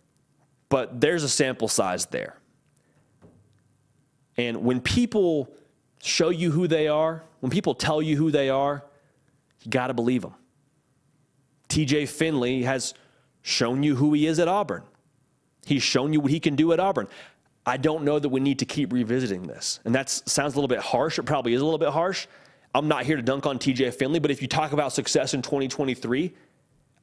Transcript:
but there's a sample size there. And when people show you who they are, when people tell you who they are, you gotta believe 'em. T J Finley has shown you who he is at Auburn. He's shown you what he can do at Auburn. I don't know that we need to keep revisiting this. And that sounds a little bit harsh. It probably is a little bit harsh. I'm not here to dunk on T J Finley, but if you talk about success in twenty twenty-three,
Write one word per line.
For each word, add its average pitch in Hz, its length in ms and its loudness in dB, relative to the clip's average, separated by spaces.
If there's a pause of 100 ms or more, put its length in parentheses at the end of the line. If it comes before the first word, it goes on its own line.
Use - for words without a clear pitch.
(680)
but 123 320 0
there's 160 220 4
a 139 60 -2
sample 127 400 0
size 92 380 0
there. 53 300 -8 (2000)
And 120 280 -2
when 127 160 2
people 190 720 0 (500)
show - 280 0
you 170 200 0
who 175 160 2
they 156 220 2
are, 160 360 0 (160)
when 131 100 -4
people 165 240 0
tell 156 280 -2
you 156 140 0
who 156 140 2
they 139 200 2
are, 139 340 0 (800)
you 113 80 -14
gotta 127 240 0
believe 120 300 0
'em. - 100 -14 (1300)
T 151 160 0
J 143 220 2
Finley 131 560 0
has 127 320 -2 (480)
shown 127 400 0
you 147 140 2
who 151 160 4
he 151 140 2
is 160 120 0
at 170 100 4
Auburn. 170 340 -2 (840)
He's 139 180 0
shown 139 300 2
you 151 80 4
what 139 100 2
he 156 100 2
can 143 160 0
do 160 160 4
at 160 80 4
Auburn. 180 280 0 (560)
I 127 120 0
don't 156 280 0
know 147 140 2
that 143 100 0
we 131 120 0
need 139 200 0
to - 40 -2
keep 139 280 -4
revisiting 117 520 -2
this. - 400 -8
And 117 100 2
that 135 140 0
sounds - 460 -2
a - 20 -8
little 143 120 0
bit 120 100 0
harsh. 147 400 0
It 135 60 -4
probably 127 280 0
is 123 80 2
a 143 40 0
little 160 140 0
bit 151 100 0
harsh. 170 380 -2 (480)
I'm 147 140 2
not 131 160 2
here 151 120 2
to 127 60 -4
dunk 135 240 0
on 135 120 0
T 139 140 0
J 123 180 2
Finley, 139 300 -2
but 143 100 2
if 139 120 -4
you 127 60 -6
talk 151 240 -2
about 147 200 0
success 139 420 0
in 127 80 -2
twenty 139 240 0
twenty-three, 131 680 -2 (680)